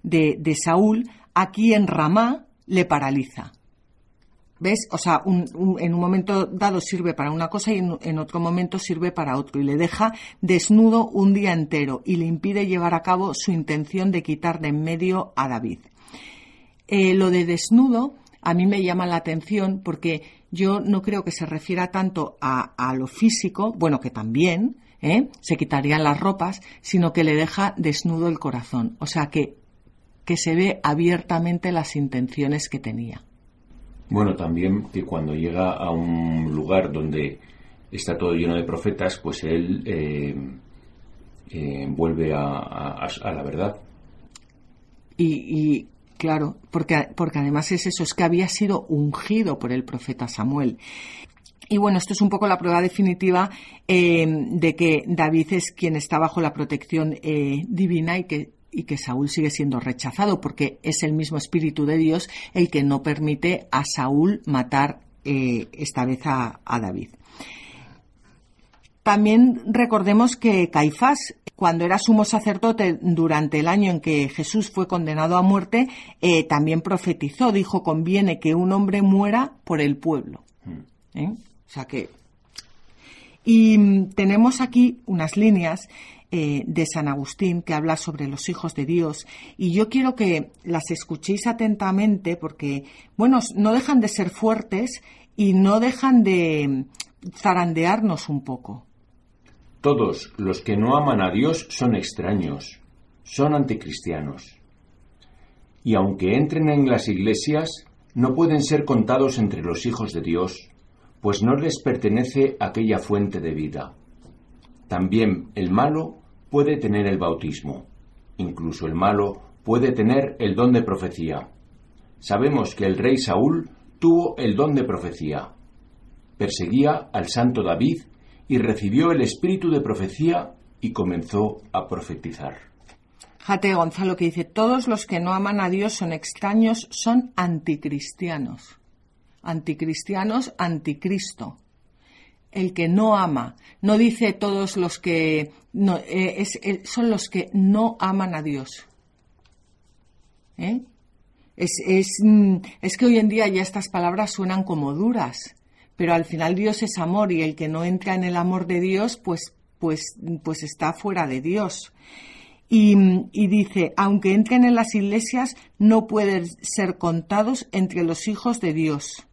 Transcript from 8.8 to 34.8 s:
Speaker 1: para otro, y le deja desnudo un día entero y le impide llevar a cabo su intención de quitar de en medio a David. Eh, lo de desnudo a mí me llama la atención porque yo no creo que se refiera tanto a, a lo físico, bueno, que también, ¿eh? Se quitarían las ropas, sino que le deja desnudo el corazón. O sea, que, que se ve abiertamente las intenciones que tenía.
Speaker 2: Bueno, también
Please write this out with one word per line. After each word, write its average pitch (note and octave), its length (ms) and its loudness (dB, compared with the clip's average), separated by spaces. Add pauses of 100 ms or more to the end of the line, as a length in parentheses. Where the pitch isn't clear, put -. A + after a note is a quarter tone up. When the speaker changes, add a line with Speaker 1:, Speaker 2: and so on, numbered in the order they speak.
Speaker 1:
para C#3+ 240 -4
otro, C#3+ 240 -4
y - 20 0
le C#3+ 140 0
deja G#3 340 0 (300)
desnudo A3 680 6
un G3 260 4
día G3 200 2
entero D3 500 -2
y F#3 140 0
le E3 80 -2
impide F#3+ 420 -2
llevar F3 260 0
a E3 80 -2
cabo F#3 320 0
su - 200 -2
intención D#3+ 580 -2
de F3 120 -2
quitar D#3+ 360 -4
de D#3+ 80 -4
en D3 140 -2
medio E3+ 560 -2
a C3+ 100 -2
David. A#2 320 -6 (1080)
Eh, F#3+ 280 2
lo F#3 180 4
de F3+ 140 2
desnudo A#3+ 680 2 (260)
a E3+ 120 0
mí F3+ 120 4
me G3+ 180 2
llama F#3 220 0
la F3 120 -2
atención F#3+ 640 -4
porque - 580 -6 (120)
yo G3 280 0
no G3 200 0
creo G3+ 220 -2
que E3+ 80 -6
se E3 140 -8
refiera F3+ 460 -4
tanto F#3+ 500 -2
a, C3 340 -4
a B2+ 180 -2
lo C3 140 -4
físico, A3 640 0
bueno, E3 300 0
que B2+ 80 -6
también, E3 680 0 (260)
¿eh? G#3 280 2 (100)
Se - 160 -2
quitarían D3 480 0
las D3 160 2
ropas, F#3+ 400 -2 (220)
sino F3 320 0
que E3+ 100 2
le D#3 120 2
deja D#3+ 420 -2
desnudo D#3+ 500 -2
el E3 100 -2
corazón. B2 600 -6
O - 60 -8
sea, D3 220 -2
que, - 280 -4 (680)
que F3 100 0
se D#3+ 180 -2
ve F#3 300 0
abiertamente E3+ 880 0
las D#3+ 240 -4
intenciones C#3 720 -2
que C3+ 120 -8
tenía. A2+ 440 -10 (880)
Speaker 2:
Bueno, G2+ 260 2
también F#2 560 -2